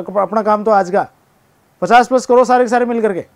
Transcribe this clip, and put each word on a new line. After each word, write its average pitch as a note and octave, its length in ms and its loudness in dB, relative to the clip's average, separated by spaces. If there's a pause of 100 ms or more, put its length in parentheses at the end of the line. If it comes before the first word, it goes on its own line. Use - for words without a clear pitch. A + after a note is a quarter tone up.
(180)
अपना G3+ 240 -2
काम G#3+ 220 -2
तो A3 80 0
आज F#3+ 180 0
का। F#3 160 -2 (800)
पचास A#3 240 4
प्लस B3+ 180 -2
करो B3 180 4
सारे B3 200 2
के A#3 40 -2
सारे A#3+ 160 0
मिल A#3 180 -4
करके। F#3+ 340 -4